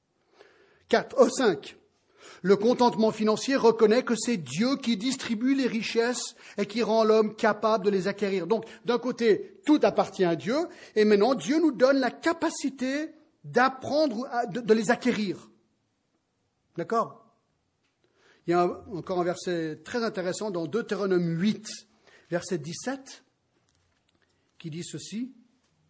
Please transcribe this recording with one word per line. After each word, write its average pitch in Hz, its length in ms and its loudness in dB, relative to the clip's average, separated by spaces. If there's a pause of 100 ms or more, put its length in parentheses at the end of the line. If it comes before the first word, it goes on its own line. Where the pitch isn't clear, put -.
(880)
Quatre, - 300 2
euh, 262 80 8
cinq, - 480 0 (680)
le 185 120 6
contentement 220 540 2
financier 214 460 0
reconnaît 226 480 4
que 247 120 -2
c'est 233 220 -2
Dieu 170 380 -2
qui 233 200 -2
distribue 247 600 -2
les 269 100 0
richesses 233 720 -2 (240)
et 208 80 -2
qui 233 160 -2
rend 220 200 2
l'homme 220 320 4
capable 214 500 0
de 208 40 2
les 190 180 0
acquérir. 196 380 -2
Donc, 214 200 -2 (200)
d'un 233 140 0
côté, 233 640 0
tout 302 160 6
appartient 196 420 2
à 170 120 2
Dieu, 233 320 -2 (280)
et 214 80 4
maintenant, 214 300 6
Dieu 233 260 0
nous 320 120 4
donne 254 260 4
la 247 140 0
capacité 302 960 -4 (340)
d'apprendre 254 840 0
à, 240 160 -4
de, 233 160 -8
de 220 140 2
les 226 160 2
acquérir. 208 580 -2 (1300)
D'accord ? 170 440 -4 (1200)
Il 175 60 -2
y - 20 2
a 175 100 4
un, 175 60 2 (240)
encore 180 260 -6
un 170 40 0
verset 170 600 -6
très 240 200 -6
intéressant 190 480 -6
dans 170 160 -6
Deutéronome 185 720 -2
huit, 208 280 -2 (600)
verset 170 280 -4
dix-sept, 170 680 -12 (1300)
qui 170 120 -14
dit 165 140 -10
ceci. « 214 500 -12 (560)